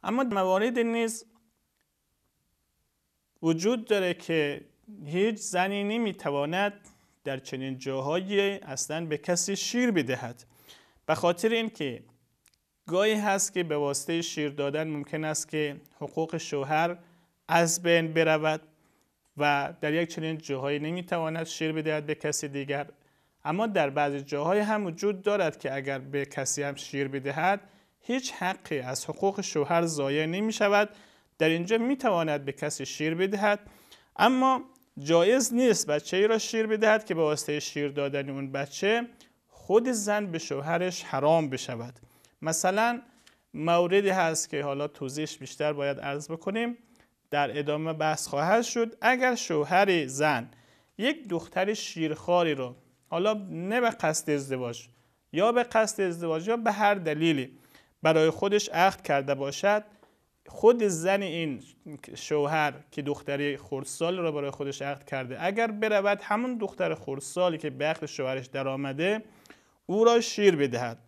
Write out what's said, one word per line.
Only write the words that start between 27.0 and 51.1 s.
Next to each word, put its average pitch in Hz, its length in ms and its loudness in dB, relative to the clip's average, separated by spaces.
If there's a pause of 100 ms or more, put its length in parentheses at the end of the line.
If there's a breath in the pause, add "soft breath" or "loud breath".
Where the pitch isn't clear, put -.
بدهد، 139 520 0 (420 soft breath)
هیچ 254 300 -4
حقی 180 480 -4
از 127 260 -6
حقوق 196 360 -2
شوهر 170 440 2
ضایع 147 400 0
نمی‌شود. 208 640 2 (480 loud breath)
در 160 120 4
اینجا 175 280 0
می‌تواند 190 680 0
به 135 60 -6
کسی 147 340 -6
شیر 156 300 -2
بدهد، 202 440 2 (560 loud breath)
اما 262 460 4 (360)
جایز 175 560 4
نیست 233 340 4
بچه‌ای 165 400 2
را 226 100 4
شیر 220 300 -2
بدهد 214 380 4
که 175 100 -4
به 165 60 0
واسطهٔ 151 380 0
شیر 147 320 -4
دادن 139 380 -2
اون 139 220 -8
بچه 196 540 -2 (420 soft breath)
خود 240 440 2
زن 208 400 -2
به 165 80 -4
شوهرش 165 640 -2
حرام 151 460 2
بشود. 123 440 -8 (480 soft breath)
مثلاً 196 600 0 (520 soft breath)
موردی 175 560 4
هست 165 400 2
که 143 140 -2
حالا 143 240 -2
توضیحش 147 500 -6
بیشتر 151 360 -4
باید 139 260 -2
عرض 143 320 -6
بکنیم، 226 460 -4 (540 soft breath)
در 143 280 0
ادامه 151 340 -2
بحث 156 340 -2
خواهد 170 340 2
شد. 233 400 -2
اگر 254 340 4
شوهر 175 720 2
زن 135 420 0 (480 soft breath)
یک 262 300 -2